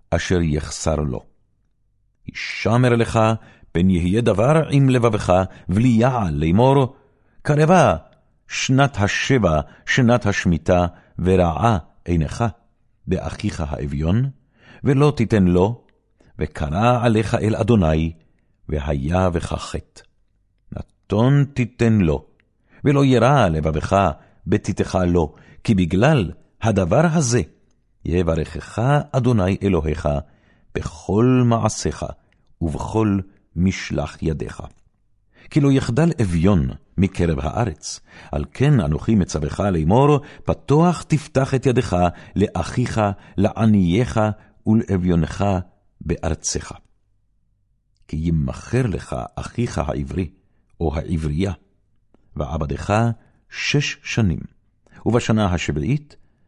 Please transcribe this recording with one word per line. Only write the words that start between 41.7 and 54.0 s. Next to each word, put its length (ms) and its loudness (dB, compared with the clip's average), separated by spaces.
לאחיך, 640 -2
לענייך 800 2
ולאביונך 800 0
בארצך. 720 -6
כי 120 -8
ימכר 680 -2
לך 280 -6
אחיך 420 -6
העברי 540 -4
או 160 -2
העברייה, 580 -4
ועבדך 760 -4
שש 540 -4